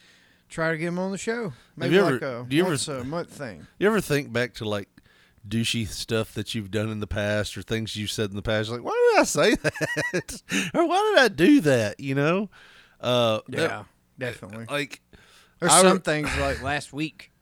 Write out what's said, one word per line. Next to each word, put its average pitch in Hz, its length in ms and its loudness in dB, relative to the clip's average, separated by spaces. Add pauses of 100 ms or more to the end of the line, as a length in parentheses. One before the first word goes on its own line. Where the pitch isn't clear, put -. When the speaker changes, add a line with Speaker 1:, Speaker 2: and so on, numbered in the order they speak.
(480)
Speaker 1:
try 160 220 -2
to 160 80 -2
get 165 80 -4
'em 175 120 -4
on 185 140 -4
the 202 60 -8
show. 226 320 -6
Speaker 2:
Have - 20 -14 (240)
Speaker 1:
Maybe 156 200 2
Speaker 2:
you 202 60 6
Speaker 1:
like 135 200 2
Speaker 2:
ever, 123 180 -8
Speaker 1:
a 123 80 -12
Speaker 2:
do 131 80 0
you 170 60 4
ever 180 80 2
Speaker 1:
once 143 180 -2
a 131 160 -8
month 160 260 -6
thing. 104 360 -14 (120)
Speaker 2:
You 175 100 2
ever 220 120 2
think 139 320 -2
back 120 220 -2
to, - 100 -10
like, 104 240 -4 (600)
douchey 113 400 -2
stuff - 460 -4
that 107 200 -8
you've 104 160 -6
done 107 200 -2
in 107 100 -6
the 104 60 -6
past 104 500 -2
or 98 60 -12
things 110 340 -6
you've 104 140 -6
said 110 180 -4
in 98 80 -10
the 101 60 -8
past? 107 260 -2
Like, 120 140 -8
"Why 480 320 2
did 392 60 6
I 285 40 6
say 190 300 2
<laughs> - 80 -6 (500)
that? - 300 -8 (320)
Or 339 120 2
why 403 280 2
did 285 100 6
I 233 40 4
do 202 340 6
that?" 120 380 2
You 135 140 -4
know? 170 360 0 (500)
Uh, 120 480 0
that 127 100 -6
Speaker 1:
Yeah, 113 260 -4 (340)
definitely. 113 500 -10
Speaker 2:
like, 143 320 -6 (580)
Speaker 1:
There's 165 140 4
Speaker 2:
I 170 80 10
Speaker 1:
some 185 140 10
Speaker 2:
re- 190 80 0
Speaker 1:
things 151 260 0 (100)
like 139 240 -2
last 139 300 -6
week. 151 500 -8